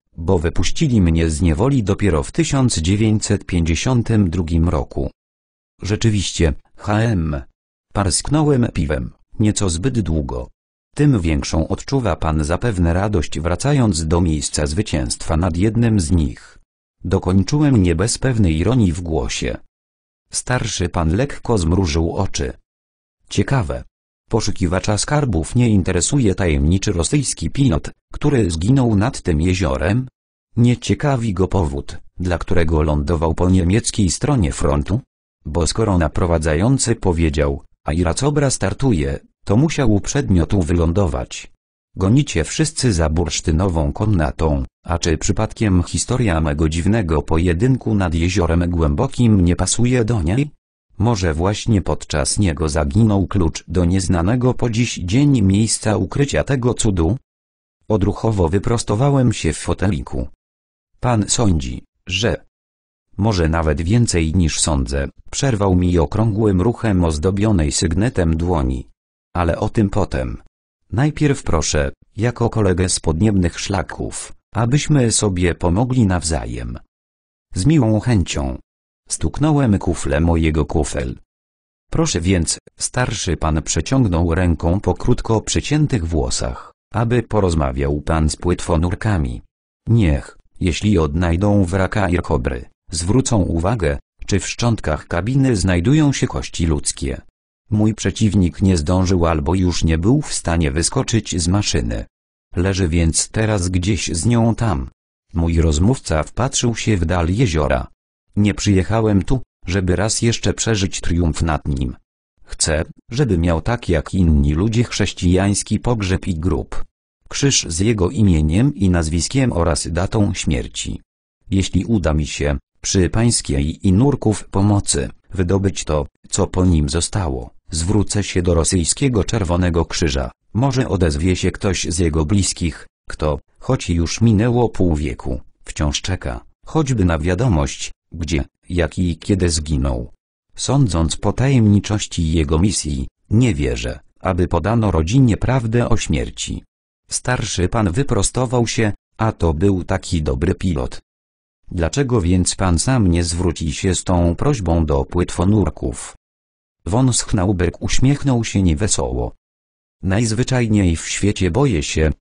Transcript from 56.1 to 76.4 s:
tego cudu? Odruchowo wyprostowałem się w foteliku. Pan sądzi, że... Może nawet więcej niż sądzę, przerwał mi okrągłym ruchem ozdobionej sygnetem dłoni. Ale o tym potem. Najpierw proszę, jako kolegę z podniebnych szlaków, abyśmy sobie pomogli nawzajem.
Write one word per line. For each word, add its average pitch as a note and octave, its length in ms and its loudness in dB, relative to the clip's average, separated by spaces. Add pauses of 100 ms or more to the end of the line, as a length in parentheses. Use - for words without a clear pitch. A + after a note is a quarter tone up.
tego B2 300 0
cudu? F#2+ 440 0 (720)
Odruchowo G2+ 640 0
wyprostowałem A#2 840 0
się - 200 -2
w - 40 -6
foteliku. C#2+ 720 -4 (720)
Pan A#2 300 0
sądzi, D2+ 540 0 (240)
że... G2 380 -4 (720)
Może G2 320 2
nawet D#2 320 0
więcej E2+ 540 0
niż E2 240 2
sądzę, C#2 500 -2 (220)
przerwał G2+ 440 0
mi F2 240 2
okrągłym G#2 640 2
ruchem G2+ 440 0
ozdobionej F2 640 0
sygnetem F2+ 640 0
dłoni. D#2+ 500 -2 (460)
Ale F2 260 -2
o G#2 100 -2
tym G#2 200 2
potem. C2 520 -4 (500)
Najpierw C#3+ 520 0
proszę, D2 480 0 (260)
jako A#2 320 -2
kolegę F#2 400 0
z - 100 -4
podniebnych F2 600 0
szlaków, - 760 -8 (200)
abyśmy B2 580 2
sobie F2+ 440 0
pomogli A#2 500 2
nawzajem. A#1+ 720 -4 (760)